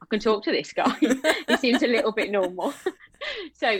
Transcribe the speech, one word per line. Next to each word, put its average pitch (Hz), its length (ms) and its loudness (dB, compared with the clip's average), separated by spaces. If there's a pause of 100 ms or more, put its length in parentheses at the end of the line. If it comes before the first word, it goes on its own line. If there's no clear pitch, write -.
I - 80 -20
can 214 120 -2
talk 214 240 0
to 320 80 0
this - 200 -2
guy. - 280 0
<laughs> 302 480 2
He - 80 4
seems 254 260 2
a 285 60 2
little 220 240 2
bit 202 180 -2
normal." 185 480 0
<laughs> - 60 -20 (680)
So 226 260 0